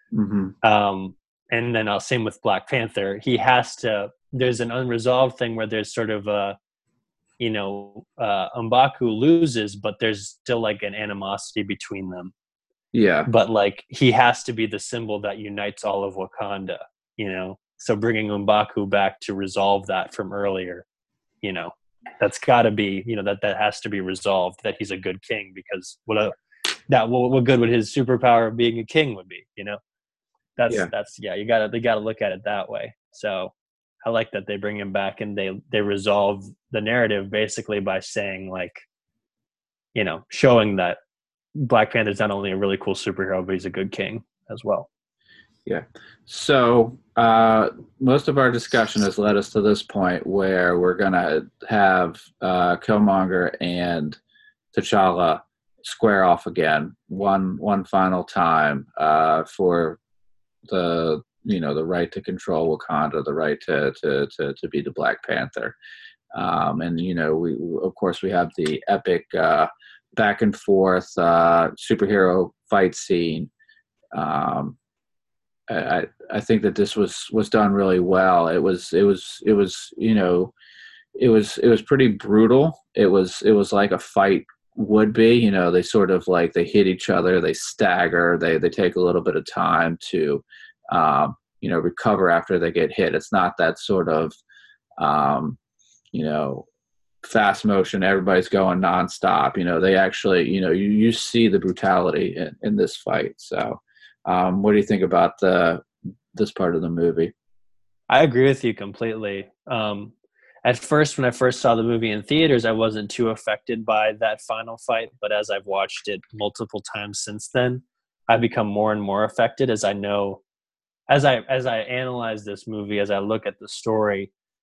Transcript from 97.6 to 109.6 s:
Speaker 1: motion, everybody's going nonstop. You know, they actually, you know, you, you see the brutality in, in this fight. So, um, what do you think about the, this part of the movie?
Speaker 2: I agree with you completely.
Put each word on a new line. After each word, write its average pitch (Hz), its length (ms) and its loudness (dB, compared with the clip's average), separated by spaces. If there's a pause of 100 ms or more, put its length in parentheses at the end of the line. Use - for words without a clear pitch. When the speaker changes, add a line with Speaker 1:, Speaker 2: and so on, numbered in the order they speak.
Speaker 1:
motion, 98 380 0
everybody's 95 460 2
going 92 320 2
nonstop. 92 760 0
You 92 80 -2
know, 87 140 0
they 92 160 4
actually, 95 540 2
you 95 120 0
know, 92 100 0
you, 98 180 0
you 107 240 4
see 117 360 2
the 95 100 4
brutality 90 800 0
in, 82 260 -8
in 104 140 0
this - 200 0
fight. - 400 -4
So, - 440 -6 (440)
um, 92 380 0
what 104 100 4
do 104 60 6
you 101 40 4
think 101 200 0
about 87 380 2
the, 87 420 2 (520)
this 104 160 -2
part 87 240 -2
of 80 80 -2
the 85 80 -4
movie? 85 420 0 (760)
Speaker 2:
I - 140 6
agree 131 240 4
with 131 180 0
you 117 100 0
completely. 101 760 -8 (220)